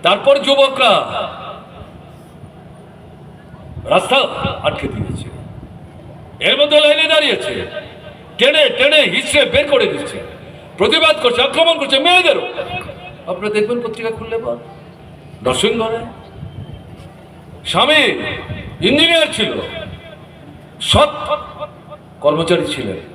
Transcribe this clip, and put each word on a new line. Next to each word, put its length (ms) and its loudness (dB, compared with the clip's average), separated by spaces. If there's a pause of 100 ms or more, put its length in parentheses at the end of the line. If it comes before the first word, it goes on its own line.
তারপর 360 4
যুবকরা 520 2 (3000)
রাস্তা 320 2 (460)
আটকে 260 -4
দিয়েছে, 400 -8 (1120)
এর 180 2
মধ্যে 220 6
লাইনে 280 4
দাঁড়িয়েছে, 580 0 (720)
টেনে 300 4
টেনে 340 4
হিঁচড়ে 420 2
বের 260 2
করে 160 4
দিচ্ছে, 340 -6 (580)
প্রতিবাদ 440 4
করছে, 200 2
আক্রমণ 360 2
করছে 200 0
মেয়েদেরও। 500 4 (800)
আপনারা 280 -4
দেখবেন 260 0
পত্রিকা 300 -6
খুললে 280 -8
পর, 180 -6 (880)
নরসিংগড়ে 540 0 (1700)
স্বামী 480 4 (680)
ইঞ্জিনিয়ার 520 4
ছিল, 200 -4 (1300)
সৎ 280 4 (1120)
কর্মচারী 440 2
ছিলেন 320 -8 (180)